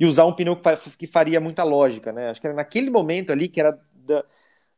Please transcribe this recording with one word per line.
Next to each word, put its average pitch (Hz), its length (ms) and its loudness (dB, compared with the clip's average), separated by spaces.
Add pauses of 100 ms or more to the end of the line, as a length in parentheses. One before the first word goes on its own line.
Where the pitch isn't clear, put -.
e 170 40 6
usar 160 200 6
um 170 80 2
pneu 175 240 -2
que 175 40 -20
pa-, 160 140 2
que 156 320 -14
faria 160 320 2
muita 165 240 -4
lógica, 135 480 0
né? 120 180 -8
Acho 113 120 -12
que 160 60 -8
era 147 80 -8
naquele 220 340 -4
momento 185 420 -2
ali 151 160 -2
que 165 140 -4
era 151 180 0 (140)
da, 135 320 -4 (520)